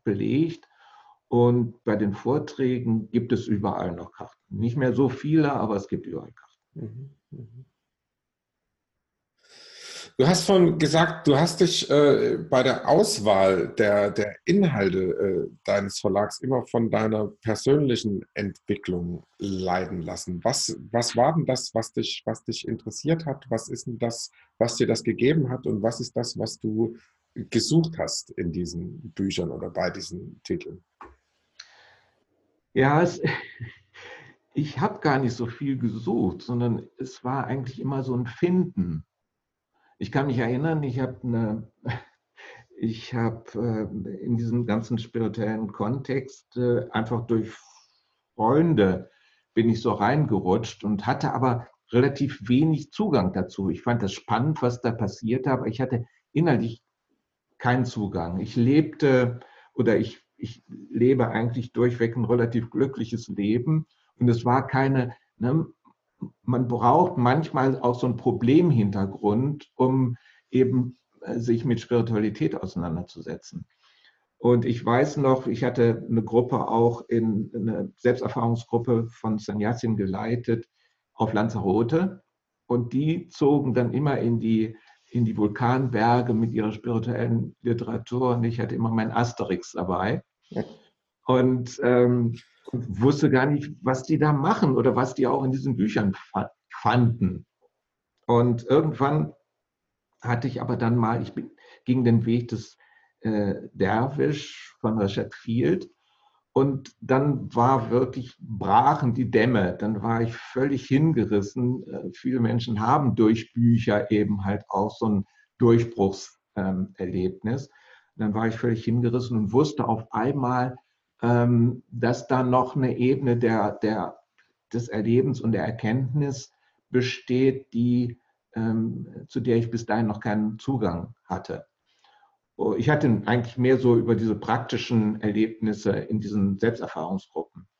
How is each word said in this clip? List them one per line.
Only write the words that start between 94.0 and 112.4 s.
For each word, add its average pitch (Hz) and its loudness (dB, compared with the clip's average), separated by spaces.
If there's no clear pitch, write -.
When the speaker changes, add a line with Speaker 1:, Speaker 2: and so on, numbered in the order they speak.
Speaker 1:
die 156 0
da 147 4
machen 147 2
oder 117 4
was 127 2
die 127 2
auch 135 0
in 131 0
diesen 135 -2
Büchern 107 0
fa-, - -6
fanden. 117 0
Und 120 4
irgendwann 151 2
hatte 120 -2
ich - -6
aber 123 -2
dann 120 0
mal, 117 0
ich - -10
bin, - -10
ging 127 2
den 113 4
Weg 117 0
des, - -10
äh, 104 0
Derwisch 127 -2
von 113 0
Rashad 98 -2
Field. 135 -2
Und 135 0
dann 131 0
war 120 2
wirklich, 123 -2
brachen 113 2
die 120 -2
Dämme. 107 4
Dann 104 -4
war 113 0
ich 117 -2
völlig 135 -4
hingerissen. 123 2
Äh, - -10
viele 127 -2
Menschen 117 0